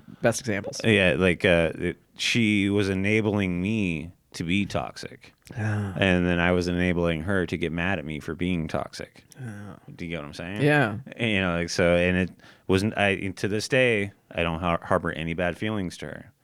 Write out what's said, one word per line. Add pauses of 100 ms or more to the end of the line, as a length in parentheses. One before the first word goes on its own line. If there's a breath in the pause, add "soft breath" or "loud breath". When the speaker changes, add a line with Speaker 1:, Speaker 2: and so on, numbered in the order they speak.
(220)
Speaker 1:
best
examples.
Speaker 2:
Yeah,
like,
uh,
it, (200)
she
was
enabling
me (220)
to
be
toxic. (240)
Speaker 1:
Ah.
Speaker 2:
And
then
I
was
enabling
her
to
get
mad
at
me
for
being
toxic. (160)
Speaker 1:
Oh. (200)
Speaker 2:
Do
you
get
what
I'm
saying?
Speaker 1:
Yeah. (180)
Speaker 2:
And,
you
know,
like,
so,
and
it (380 loud breath)
wasn't,
I,
to
this
day, (180)
I
don't
har-,
harbor
any
bad
feelings
to
her. (120)